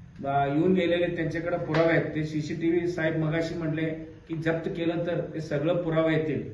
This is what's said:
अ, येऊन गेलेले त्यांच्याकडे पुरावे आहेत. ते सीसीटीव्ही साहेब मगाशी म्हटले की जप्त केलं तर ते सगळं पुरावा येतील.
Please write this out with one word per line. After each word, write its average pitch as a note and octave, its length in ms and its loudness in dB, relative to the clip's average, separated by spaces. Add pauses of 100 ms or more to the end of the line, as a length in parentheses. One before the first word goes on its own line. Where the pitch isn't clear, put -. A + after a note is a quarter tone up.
(260)
अ, C#3 200 2
येऊन D#3 280 4
गेलेले F3 420 2
त्यांच्याकडे E3 420 -2
पुरावे D#3+ 320 2
आहेत. - 260 2
ते D3+ 80 0
सीसीटीव्ही E3 640 0
साहेब D#3 300 0
मगाशी D#3+ 380 0
म्हटले D#3+ 300 -2 (440)
की E3 60 -6
जप्त D#3+ 340 -2
केलं E3 380 -2
तर E3+ 140 0 (120)
ते D#3+ 80 -4
सगळं D#3 420 0
पुरावा D#3+ 280 2
येतील. D3+ 320 0 (100)